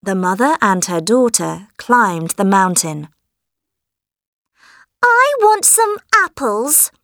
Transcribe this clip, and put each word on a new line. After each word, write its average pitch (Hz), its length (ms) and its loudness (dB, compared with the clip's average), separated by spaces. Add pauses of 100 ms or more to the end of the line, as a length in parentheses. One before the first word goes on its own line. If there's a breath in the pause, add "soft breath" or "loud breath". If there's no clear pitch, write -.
The 196 140 -4
mother 190 460 0
and 190 240 0
her 175 160 -4
daughter 196 640 -2 (100)
climbed 185 540 0
the - 140 -4
mountain. 180 600 0 (1900 soft breath)
I 480 380 2
want 427 260 2
some 415 320 2 (180)
apples 262 760 -2 (120)